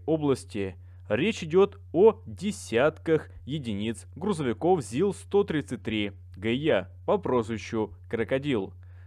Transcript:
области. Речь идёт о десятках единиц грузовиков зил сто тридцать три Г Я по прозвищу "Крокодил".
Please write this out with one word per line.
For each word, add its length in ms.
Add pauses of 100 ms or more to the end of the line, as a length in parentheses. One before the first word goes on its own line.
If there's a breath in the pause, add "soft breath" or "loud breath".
области. 680 (340 soft breath)
Речь 340
идёт 360 (140)
о 340
десятках 1040 (120)
единиц 640 (100)
грузовиков 680
зил 320
сто 280
тридцать 380
три 300 (240)
Г 180
Я 380 (160)
по 100
прозвищу 800 (160)
"Крокодил". 600 (360 soft breath)